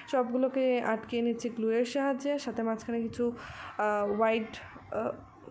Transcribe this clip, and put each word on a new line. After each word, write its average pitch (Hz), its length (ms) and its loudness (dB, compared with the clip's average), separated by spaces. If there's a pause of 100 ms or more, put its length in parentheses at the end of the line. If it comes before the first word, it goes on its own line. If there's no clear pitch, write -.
(120)
সবগুলোকে 254 680 4
আটকে 220 400 0
নিচ্ছি 233 280 0
গ্লুয়ের 226 360 2
সাহায্যে। 277 540 0
সাথে 233 240 -4
মাঝখানে 226 380 -2
কিছু, 233 300 0 (460)
আহ, 208 360 2
হোয়াইট, 220 440 2 (340)
আহ, 220 160 0 (440)